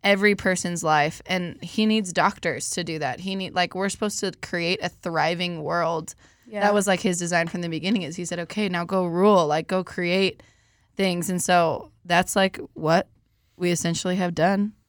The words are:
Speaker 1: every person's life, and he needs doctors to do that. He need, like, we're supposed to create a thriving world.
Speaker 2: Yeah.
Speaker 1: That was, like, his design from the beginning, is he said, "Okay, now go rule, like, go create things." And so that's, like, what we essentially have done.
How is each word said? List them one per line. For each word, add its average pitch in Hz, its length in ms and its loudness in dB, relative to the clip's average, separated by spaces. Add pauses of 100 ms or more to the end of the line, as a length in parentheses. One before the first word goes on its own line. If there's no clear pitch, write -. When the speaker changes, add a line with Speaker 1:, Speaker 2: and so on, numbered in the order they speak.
Speaker 1:
every 202 320 4
person's 175 480 -2
life, 151 420 2
and 180 360 -4
he 214 220 0
needs 214 280 2
doctors 170 580 0
to 175 140 -4
do 160 160 -6
that. 131 180 -4
He 190 160 -6
need, 190 200 -6
like, 175 200 0
we're 190 140 -2
supposed - 320 -4
to 190 100 -2 (120)
create 175 380 -2
a 180 80 -4
thriving 170 760 -2
world. 165 500 -2 (320)
Speaker 2:
Yeah. 214 140 -8
Speaker 1:
That 208 120 4
was, 202 140 2
like, 190 140 2
his 180 180 0
design 170 300 0
from 175 140 -6
the 170 60 -4
beginning, 175 340 -2
is 156 120 -8
he 180 100 -8
said, 170 140 -8
"Okay, 196 300 -4
now 175 160 -2
go 185 220 0
rule, 180 420 6
like, 156 180 0
go 190 160 -2
create 180 580 -2 (560)
things." 175 340 0
And 180 120 -2
so 170 480 2 (140)
that's, 175 320 2
like, 190 240 2 (140)
what 160 340 2 (480)
we 175 160 0
essentially 180 420 -2
have 180 220 -2
done. 196 360 2 (160)